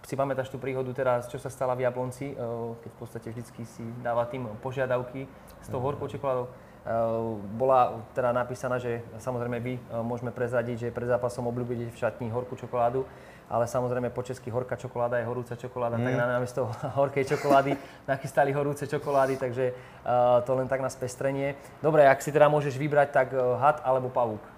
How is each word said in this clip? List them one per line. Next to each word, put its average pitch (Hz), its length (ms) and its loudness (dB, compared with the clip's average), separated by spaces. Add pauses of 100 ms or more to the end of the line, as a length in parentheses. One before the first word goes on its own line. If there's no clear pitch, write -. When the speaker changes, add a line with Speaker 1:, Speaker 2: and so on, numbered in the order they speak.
Speaker 1:
si - 160 -8
pamätáš 131 320 -2
tú 127 80 -8
príhodu 127 320 -4
teraz, 123 400 0
čo 131 80 -8
sa 135 80 -8
stala 127 240 -2
v 127 160 0
Jablonci, 127 400 -4
e, - 80 -10 (400)
keď 113 160 -14
v - 80 -20
podstate 117 320 -12
vždycky 120 320 -12
si - 160 -16 (240)
dáva 117 240 0
tým 127 160 -6 (160)
požiadavky 127 640 -2 (400)
s - 80 -14
tou 135 80 -4
Speaker 2:
Mhm. 123 80 -4
Speaker 1:
horkou 143 240 -4
čokoládou. 131 320 -2
E, 123 60 -10 (1040)
bola 123 560 4
teda 123 240 2
napísaná, 123 400 -2
že 120 240 -4 (160)
samozrejme 120 480 -4
vy, 127 100 -4
e, 117 300 -6
môžeme 120 240 -4
prezradiť, 120 500 -2
že 120 140 -4
pred 120 160 -4
zápasom 123 400 0
obľúbite 120 400 -4
v 117 80 -14
šatni 117 320 -2
horkú 123 240 -4
čokoládu, 123 560 0 (400)
ale 117 160 2
samozrejme 123 480 -2
po 123 80 -6
česky 120 320 -8
horká 127 240 -2
čokoláda 120 400 -2
je 117 80 0
horúca 120 320 -6
čokoláda, 120 400 -4
tak 123 160 0
Speaker 2:
Mhm. 123 80 2
Speaker 1:
na, 123 160 2
namiesto 123 320 -2
<laughs> 117 320 -4
horkej 139 240 2
čokolády 139 480 4 (320)
nachystali 139 480 0
horúce 143 320 -2
čokolády, 135 560 0
takže, 123 320 0
e, - 400 -6 (320)
to 131 80 0
len 127 160 0
tak 131 160 0
na 127 80 -2
spestrenie. 139 640 -2 (240)
Dobre, 151 240 8
ak 139 160 8
si - 80 -4
teda 147 240 8
môžeš 143 240 0
vybrať, 143 320 4
tak, 131 240 2
e, 131 80 0 (160)
had 143 240 4
alebo 127 320 0
pavúk? 113 460 -2